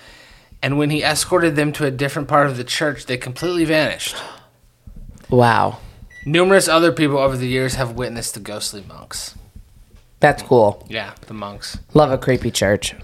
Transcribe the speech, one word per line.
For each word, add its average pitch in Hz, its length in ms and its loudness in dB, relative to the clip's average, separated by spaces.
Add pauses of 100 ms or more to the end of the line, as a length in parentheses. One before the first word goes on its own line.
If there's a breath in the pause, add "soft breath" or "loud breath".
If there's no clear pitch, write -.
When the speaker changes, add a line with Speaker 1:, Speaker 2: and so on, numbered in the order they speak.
(640 soft breath)
Speaker 1:
and 135 160 0
when 147 120 0
he 151 120 -2
escorted 156 540 0
them 151 160 0
to 151 140 -2
a 139 40 0
different 139 380 -4
part 143 180 4
of 131 100 -4
the 120 80 -8
church, - 420 -4
they 127 100 -2
completely 160 480 -4
vanished. 147 500 0 (1160 loud breath)
Speaker 2:
Wow. 110 480 4 (480 soft breath)
Speaker 1:
Numerous 180 420 4
other 165 240 4
people 143 260 2
over 135 180 2
the 123 120 -4
years 131 260 0
have 120 180 -2
witnessed 117 420 -8
the 107 60 -14
ghostly 104 420 -10
monks. - 520 -14 (840)
Speaker 2:
That's 147 220 4
cool. 107 460 4
Speaker 1:
Yeah, 107 260 -10 (120)
the 110 80 -16
monks. 101 440 -12 (160)
Speaker 2:
Love 147 180 6
a 131 60 2
creepy 123 340 -2
church. - 520 0